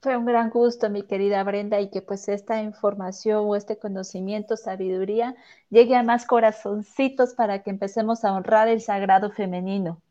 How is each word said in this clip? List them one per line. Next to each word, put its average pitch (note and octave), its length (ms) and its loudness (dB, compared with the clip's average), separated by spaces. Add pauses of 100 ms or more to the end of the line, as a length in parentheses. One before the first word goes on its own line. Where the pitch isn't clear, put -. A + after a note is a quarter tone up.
Fue C4 160 -2
un A#3 80 -4
gran A#3 240 0
gusto, A#3+ 400 0
mi G3+ 140 -6
querida G3+ 400 0
Brenda, G3+ 360 -2
y G3+ 100 -4
que, G3 120 -6
pues, G3 260 -8
esta G3+ 340 -4
información G#3 840 -2
o G#3 100 0
este G#3 240 -6
conocimiento, G3 760 -8
sabiduría, G3 800 -4 (340)
llegue A#3 260 8
a B3 80 4
más A#3 220 0
corazoncitos A#3 1080 0
para G3+ 300 -2
que G#3 80 -8
empecemos G#3+ 540 -4
a G3 80 2
honrar G#3+ 340 4
el A3+ 140 2
sagrado G3 500 2
femenino. F#3 800 -6